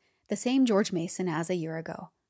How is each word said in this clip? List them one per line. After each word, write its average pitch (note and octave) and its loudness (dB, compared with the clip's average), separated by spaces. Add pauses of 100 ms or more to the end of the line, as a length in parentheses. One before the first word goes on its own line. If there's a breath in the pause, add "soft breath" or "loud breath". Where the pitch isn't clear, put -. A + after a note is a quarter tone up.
(280)
the G#3 -2
same B3+ 4
George G#3+ 4
Mason F3+ -2
as E3 -2
a F#3 0
year D#3+ -4
ago. E3 -12 (180)